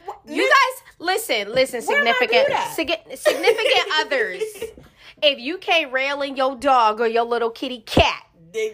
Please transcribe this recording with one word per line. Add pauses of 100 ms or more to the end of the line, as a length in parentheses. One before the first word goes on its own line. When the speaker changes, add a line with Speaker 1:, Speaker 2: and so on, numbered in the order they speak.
Speaker 1:
Wh-,
Speaker 2:
You
Speaker 1:
ni-
Speaker 2:
guys, (160)
listen,
listen,
Speaker 1:
Where
did
I
do
Speaker 2:
significant,
Speaker 1:
that?
Speaker 2:
sig-,
significant
Speaker 1:
<laughs>
Speaker 2:
others. (800)
If
you
can't
rail
in
your
dog
or
your
little
kitty
cat, (280)
Speaker 1:
Then